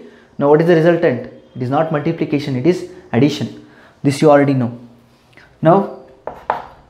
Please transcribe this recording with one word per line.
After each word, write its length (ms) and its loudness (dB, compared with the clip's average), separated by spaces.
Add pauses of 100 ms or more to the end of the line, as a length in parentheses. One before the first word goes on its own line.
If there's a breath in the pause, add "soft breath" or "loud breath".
(380 loud breath)
Now 100 0
what 140 4
is 40 2
the 100 4
resultant? 540 0 (240)
It 80 -10
is 60 -6
not 240 -2
multiplication, 640 -4
it 100 -2
is 240 -2 (220 loud breath)
addition. 540 -2 (360 loud breath)
This 200 0
you 80 6
already 240 4
know. 240 -4 (840 soft breath)
Now 440 2 (840)